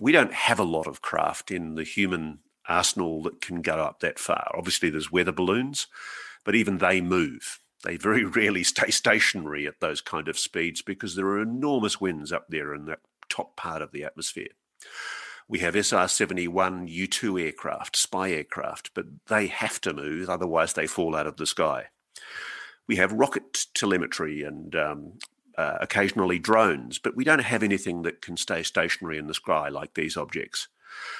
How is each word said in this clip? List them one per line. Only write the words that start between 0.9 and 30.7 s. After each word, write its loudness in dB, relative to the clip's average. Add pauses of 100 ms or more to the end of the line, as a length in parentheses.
craft -2
in -4
the -4
human 0 (280)
arsenal 2
that -6
can -6
go 0
up -2
that -2
far. -2
Obviously, 0
there's -4
weather 6
balloons, 0 (580)
but 2
even 4
they 4
move. 0 (240)
They -4
very 2
<laughs> -2
rarely 2
stay 2
stationary 2
at -12
those -2
kind -4
of -4
speeds -2
because -6
there 0
are 2
enormous 0
winds -2
up -4
there -4
in -12
that -8 (280)
top -6
part -8
of -8
the -10
atmosphere. -8 (1000)
We -2
have 2
S 4
R 6
seventy-one 0
U -4
two 0
aircraft, -4
spy 0
aircraft, -6
but -6 (200)
they 2
have -4
to -2
move, -4
otherwise 2
they 0
fall 0
out 0
of -6
the -2
sky. 0 (1000)
We 2
have 4
rocket 0
telemetry 0
and, -10
um, -2 (440)
uh, 0
occasionally 2
drones, 4
but -4
we 0
don't 6
have 2
anything 0
that -4
can -10
stay -2
stationary -2
in -8
the -8
sky 0
like -8
these -2
objects. -6 (520)